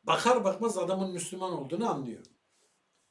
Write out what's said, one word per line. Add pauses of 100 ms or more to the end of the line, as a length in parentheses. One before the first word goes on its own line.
Bakar
bakmaz
adamın
Müslüman
olduğunu
anlıyor. (880)